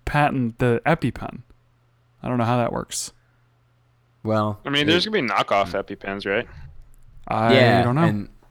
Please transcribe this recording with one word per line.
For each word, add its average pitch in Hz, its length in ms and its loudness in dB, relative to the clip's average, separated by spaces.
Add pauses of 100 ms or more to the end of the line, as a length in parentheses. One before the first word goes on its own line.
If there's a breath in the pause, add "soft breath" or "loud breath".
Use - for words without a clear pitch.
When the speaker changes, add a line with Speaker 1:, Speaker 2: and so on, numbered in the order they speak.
Speaker 1:
patent 135 540 0
the 120 260 2
EpiPen? 127 580 -2 (800)
I - 60 -6
don't 123 80 -2
know 120 80 2
how 120 120 2
that 120 160 0
works. - 400 -8 (1120)
Speaker 2:
Well, 107 420 0
Speaker 3:
I 139 40 -4
mean, 143 120 2
Speaker 2:
it 147 40 0
Speaker 3:
there's 175 200 4
gonna 214 160 -2
be 123 60 -2
knockoff 101 440 2
EpiPens, 98 540 -6
right? 104 200 0 (840 loud breath)
Speaker 1:
I 113 260 4
Speaker 2:
Yeah, 113 280 4
Speaker 1:
don't 120 120 0
know. 151 80 2
Speaker 2:
and 104 260 0 (220)